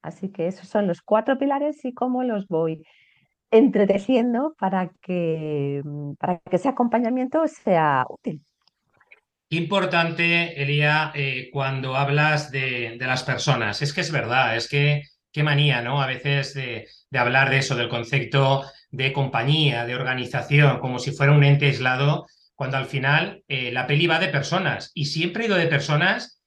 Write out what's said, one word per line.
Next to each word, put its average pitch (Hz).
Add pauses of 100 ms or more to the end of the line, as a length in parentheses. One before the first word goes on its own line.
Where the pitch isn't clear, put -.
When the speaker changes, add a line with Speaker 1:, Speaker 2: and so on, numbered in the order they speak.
Speaker 1:
Así 190
que 170
esos 190
son 208
los 170
cuatro 220
pilares 285
y 247
cómo 254
los 208
voy 160 (680)
entretejiendo 233
para 190 (120)
que, 151 (360)
para 175
que -
ese 180
acompañamiento 254
sea 156
útil. - (1080)
Speaker 2:
Importante, 170
Elia, 147
eh, 135
cuando 135
hablas 147
de, 123
de 123
las 127
personas. 120
Es 143
que -
es 160
verdad, 120
es 117
que 147 (280)
qué 151
manía, 143
¿no? 135
A 131
veces 139
de, 120 (240)
de 135
hablar 123
de 135
eso, -
del 117
concepto 135 (260)
de 135
compañía, 131
de 117
organización, 127
como 123
si 139
fuera 143
un 147
ente 143
aislado, 127 (300)
cuando 135
al 135
final, 143
eh, 127
la 123
peli 156
va 160
de 151
personas, 139
y 147
siempre 175
ha 233
ido 202
de 170
personas 175